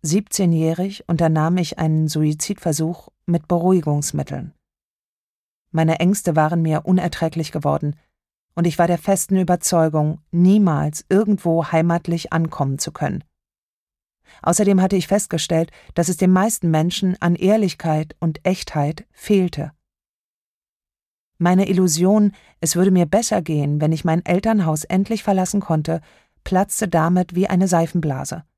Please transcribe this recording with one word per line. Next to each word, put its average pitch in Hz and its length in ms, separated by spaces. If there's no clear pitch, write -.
Siebzehnjährig 170 1040
unternahm 160 480
ich 175 220
einen 156 300
Suizidversuch 156 1000
mit 170 220
Beruhigungsmitteln. 151 1040
Meine 160 280
Ängste 175 380
waren 160 260
mir 156 220
unerträglich 165 680
geworden, 147 440
und 170 120
ich 165 120
war 170 80
der 175 120
festen 190 380
Überzeugung, 165 840
niemals 170 760
irgendwo 190 640
heimatlich 170 600
ankommen 147 460
zu - 140
können. - 320
Außerdem 196 380
hatte 190 160
ich 175 120
festgestellt, 170 640
dass 170 140
es 175 80
den 185 140
meisten 185 400
Menschen 170 500
an 170 140
Ehrlichkeit 170 840
und 160 240
Echtheit 151 680
fehlte. 180 600
Meine 185 300
Illusion, 185 640
es 165 160
würde 185 140
mir 180 160
besser 202 360
gehen, 147 380
wenn 151 120
ich 156 120
mein 165 200
Elternhaus 180 600
endlich 196 380
verlassen 190 380
konnte, 160 400
platzte 196 440
damit 175 460
wie 180 140
eine 185 200
Seifenblase. 165 760